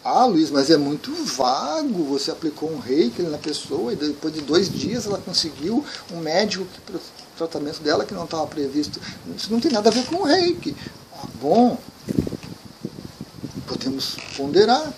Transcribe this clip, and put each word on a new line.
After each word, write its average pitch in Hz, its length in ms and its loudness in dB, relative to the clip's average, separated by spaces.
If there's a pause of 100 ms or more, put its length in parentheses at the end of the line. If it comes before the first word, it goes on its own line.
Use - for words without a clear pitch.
"Ah, 175 220 6
Luiz, 160 240 4
mas 135 200 4
é 160 60 10
muito 147 340 0 (140)
vago. 185 840 0
Você 139 200 0
aplicou 151 400 -4
um 156 80 -6
reiki 156 440 2
na 151 160 -4
pessoa 160 560 -4
e - 20 -6
depois 151 380 -4
de 156 80 -6
dois 165 280 2
dias 226 360 -4
ela 202 120 -2
conseguiu 175 640 -2 (300)
um 170 60 -8
médico 180 480 0
que, - 160 -18
pro - 180 -10 (360)
tratamento 151 460 -6
dela 170 220 2
que 214 100 -8
não 170 120 -6
tava 156 200 -2
previsto." 147 540 -4 (360)
Isso - 160 -4
não 233 80 2
tem 311 100 4
nada 214 180 6
a 214 40 8
ver 247 140 2
com 330 100 -2
o 392 80 0
reiki. 339 520 2 (380)
Ah, - 120 -14 (160)
bom, 185 360 6 (1900)
podemos 127 500 -6 (200)
ponderar 220 600 2